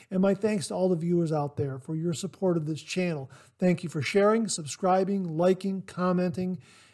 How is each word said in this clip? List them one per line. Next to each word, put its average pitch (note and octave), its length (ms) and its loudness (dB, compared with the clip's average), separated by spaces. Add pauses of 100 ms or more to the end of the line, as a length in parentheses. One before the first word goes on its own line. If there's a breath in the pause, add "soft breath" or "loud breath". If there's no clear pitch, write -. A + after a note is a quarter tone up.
(120)
And F#3 100 2
my G3 140 4
thanks G#3+ 320 -2
to G3+ 80 -6
all F#3 140 2
the F#3 60 4
viewers E3+ 360 0
out D3 260 -2
there C3+ 220 -4
for D#3+ 160 -8
your E3 180 -2
support F3+ 420 -2
of D3+ 120 -2
this D#3 140 -6
channel. E3+ 500 -4 (260 soft breath)
Thank F3+ 240 2
you E3 80 -8
for D3 120 -4
sharing, G#3 460 4
subscribing, F#3 920 0
liking, F#3+ 460 2
commenting, F3+ 760 -2 (340 soft breath)